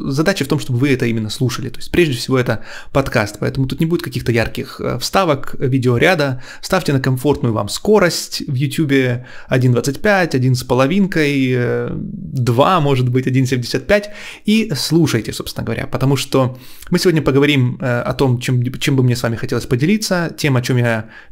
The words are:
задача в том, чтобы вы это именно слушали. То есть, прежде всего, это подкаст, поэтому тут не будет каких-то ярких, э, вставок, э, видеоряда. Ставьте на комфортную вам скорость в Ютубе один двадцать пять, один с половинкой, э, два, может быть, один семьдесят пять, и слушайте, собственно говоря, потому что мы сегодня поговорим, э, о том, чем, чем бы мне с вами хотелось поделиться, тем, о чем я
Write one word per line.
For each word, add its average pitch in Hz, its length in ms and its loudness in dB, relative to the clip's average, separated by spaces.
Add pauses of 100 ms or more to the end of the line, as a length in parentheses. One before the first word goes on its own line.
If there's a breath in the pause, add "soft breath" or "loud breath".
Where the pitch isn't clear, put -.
(120)
задача 160 320 0
в - 40 -8
том, 151 120 2
чтобы 123 200 -2
вы 143 120 2
это 127 140 2
именно 113 240 -2
слушали. 120 400 -4
То - 80 -10
есть, - 140 -6
прежде 160 240 2
всего, 131 220 -2
это 120 260 0 (280 loud breath)
подкаст, 123 480 0
поэтому 131 280 -2
тут - 120 -6
не 165 60 2
будет 165 160 0
каких-то 123 300 -4
ярких, - 500 -2
э, 127 180 -4
вставок, 160 600 0
э, 143 80 0
видеоряда. 131 720 2 (200 loud breath)
Ставьте 175 320 -2
на 135 60 4
комфортную 131 540 0
вам 110 160 -2
скорость - 800 0
в 151 60 -4
Ютубе 135 720 0 (200 loud breath)
один 127 240 4
двадцать 120 300 0
пять, 185 340 2
один 127 200 2
с 123 80 -2
половинкой, 143 920 2
э, 120 360 -2
два, 135 880 0
может 135 300 2
быть, 127 180 0
один 131 180 2
семьдесят 127 420 -2
пять, 202 220 2 (360 loud breath)
и 214 300 2
слушайте, 127 580 2
собственно - 320 -8
говоря, 113 220 -6
потому 135 280 0
что 127 420 0 (320 loud breath)
мы 180 100 2
сегодня 165 220 2
поговорим, 139 600 2
э, 123 200 -2
о - 120 -4
том, 127 260 2
чем, 123 240 0 (160)
чем 143 160 0
бы 131 80 4
мне 123 120 2
с - 80 -6
вами 113 120 -2
хотелось - 300 -4
поделиться, 170 720 0
тем, 139 200 2
о 120 40 0
чем 127 160 0
я 117 320 0 (220 loud breath)